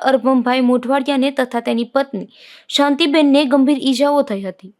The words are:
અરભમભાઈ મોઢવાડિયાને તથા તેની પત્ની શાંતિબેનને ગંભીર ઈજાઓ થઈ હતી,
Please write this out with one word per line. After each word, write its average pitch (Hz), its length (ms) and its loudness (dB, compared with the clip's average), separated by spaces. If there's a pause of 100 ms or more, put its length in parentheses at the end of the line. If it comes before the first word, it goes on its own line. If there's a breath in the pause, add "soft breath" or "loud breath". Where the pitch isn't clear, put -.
અરભમભાઈ 254 640 2
મોઢવાડિયાને 262 640 0
તથા 247 340 -4
તેની 233 240 -4
પત્ની 269 380 -4 (420 loud breath)
શાંતિબેનને 285 760 2
ગંભીર 269 360 2
ઈજાઓ 277 420 0
થઈ 202 180 -8
હતી, 190 380 -14